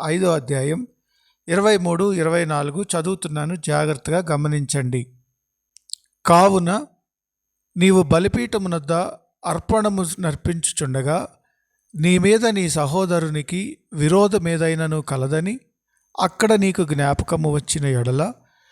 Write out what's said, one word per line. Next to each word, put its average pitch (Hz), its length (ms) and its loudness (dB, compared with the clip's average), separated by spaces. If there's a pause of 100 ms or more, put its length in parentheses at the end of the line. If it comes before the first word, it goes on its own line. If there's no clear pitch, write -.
ఐదో 175 260 0
అధ్యాయం 143 560 -2 (600)
ఇరవై 202 300 4
మూడు, 180 360 0
ఇరవై 170 320 0
నాలుగు 147 380 -4
చదువుతున్నాను, 165 720 -4
జాగ్రత్తగా 151 760 -2
గమనించండి. 143 840 -2 (1120)
"కావున 185 600 4 (920)
నీవు 185 260 6
బలిపీఠమునొద్ద 180 880 0 (540)
అర్పణము 190 600 0 (140)
నర్పించుచుండగా 156 1080 -4 (720)
నీ 175 180 4
మీద 208 280 4
నీ 196 240 0
సహోదరునికి 165 1080 -2 (160)
విరోధమేదైనను 165 1080 2
కలదని 156 580 -4 (600)
అక్కడ 208 340 2
నీకు 196 300 2
జ్ఞాపకము 147 680 0
వచ్చిన 147 340 -4
ఎడల, 131 480 0 (380)